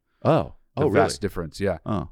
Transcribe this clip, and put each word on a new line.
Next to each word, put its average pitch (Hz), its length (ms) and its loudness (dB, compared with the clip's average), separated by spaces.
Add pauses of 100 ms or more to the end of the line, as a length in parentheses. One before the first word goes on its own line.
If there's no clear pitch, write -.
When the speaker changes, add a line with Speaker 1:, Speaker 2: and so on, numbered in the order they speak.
(240)
Speaker 1:
Oh. 117 300 2 (220)
Speaker 2:
the 139 80 0
Speaker 1:
Oh, 143 60 4
Speaker 2:
vast 98 240 4
Speaker 1:
really? - 80 -10
Speaker 2:
difference. 87 380 -6
Yeah. 95 260 0
Speaker 1:
Oh. 92 260 -4